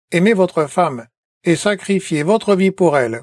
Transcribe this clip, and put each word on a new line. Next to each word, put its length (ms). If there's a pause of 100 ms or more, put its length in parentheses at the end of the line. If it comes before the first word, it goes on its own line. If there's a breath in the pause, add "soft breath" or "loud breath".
(100)
Aimez 240
votre 320
femme 400 (360)
et 140
sacrifiez 640
votre 320
vie 160
pour 280
elle, 240